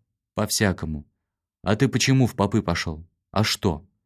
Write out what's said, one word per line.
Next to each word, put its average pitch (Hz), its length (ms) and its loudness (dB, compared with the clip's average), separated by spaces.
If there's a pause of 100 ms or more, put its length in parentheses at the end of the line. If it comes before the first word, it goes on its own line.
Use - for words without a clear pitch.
(340)
«По-всякому». 90 720 -2 (600)
«А 101 100 2
ты 131 140 2
почему 127 400 2
в - 80 -8
попы 101 260 0
пошел?» 85 420 -4 (280)
«А 104 100 2
что?» — 87 420 -2 (220)